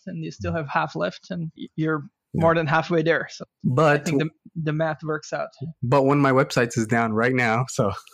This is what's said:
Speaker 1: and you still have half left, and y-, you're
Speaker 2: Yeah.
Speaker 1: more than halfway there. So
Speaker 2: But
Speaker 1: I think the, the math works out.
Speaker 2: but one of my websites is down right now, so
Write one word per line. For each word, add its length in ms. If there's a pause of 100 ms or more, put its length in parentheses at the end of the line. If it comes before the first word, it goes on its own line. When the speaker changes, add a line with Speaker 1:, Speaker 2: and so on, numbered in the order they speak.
Speaker 1:
and 180
you 60
still 220
have 140
half 260
left, 380
and 260
y-, 100 (100)
you're 260 (300)
Speaker 2:
Yeah. 80
Speaker 1:
more 120
than 140
halfway 340
there. 300
So 140 (180)
Speaker 2:
But 380
Speaker 1:
I 20
think 180
the, 80 (320)
the 120
math 280
works 300
out. 160 (340)
Speaker 2:
but 220
one 140
of 40
my 120
websites 440
is 100
down 260
right 200
now, 360
so 240 (200)